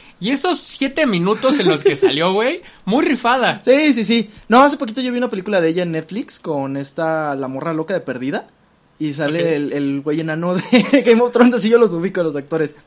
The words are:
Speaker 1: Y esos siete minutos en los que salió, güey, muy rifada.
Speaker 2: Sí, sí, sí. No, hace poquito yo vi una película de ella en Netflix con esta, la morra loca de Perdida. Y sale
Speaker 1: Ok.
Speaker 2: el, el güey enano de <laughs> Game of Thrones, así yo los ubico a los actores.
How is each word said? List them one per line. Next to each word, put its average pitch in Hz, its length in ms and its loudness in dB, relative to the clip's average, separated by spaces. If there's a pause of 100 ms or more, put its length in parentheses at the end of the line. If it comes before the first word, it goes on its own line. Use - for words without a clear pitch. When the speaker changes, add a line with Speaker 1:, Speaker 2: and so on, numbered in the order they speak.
(200)
Speaker 1:
Y 185 120 -4
esos 311 280 -2
siete 269 480 -4
minutos 214 500 0
en - 120 2
los 151 120 0
que 381 140 2
salió, 170 380 2
güey, 247 280 -2 (240)
muy 247 200 2
rifada. 240 580 0
Speaker 2:
Sí, 285 300 4
sí, 226 100 -2
sí. 220 260 0 (200)
No, 240 120 8
hace 285 160 4
poquito 226 240 -6
yo 254 100 -4
vi 247 60 -2
una 247 120 -2
película 196 320 -2
de 165 80 4
ella 175 140 0
en 170 100 -4
Netflix 160 440 -8
con 139 400 -6
esta, 156 580 -4
la 135 120 -4
morra 135 260 -6
loca 160 200 -4
de 170 80 -2
Perdida. 131 460 -6 (520)
Y 151 140 -4
sale 151 280 -4
Speaker 1:
Ok. 170 140 0
Speaker 2:
el, 147 180 -4
el 139 280 -2
güey 151 180 -4
enano 165 340 -4
de 180 80 -2
<laughs> 247 440 2
Game 226 160 4
of 240 100 0
Thrones, 240 240 4
así 214 140 0
yo 233 100 6
los 220 140 4
ubico 175 260 -4
a 175 60 0
los 151 100 -4
actores. 147 400 -4 (120)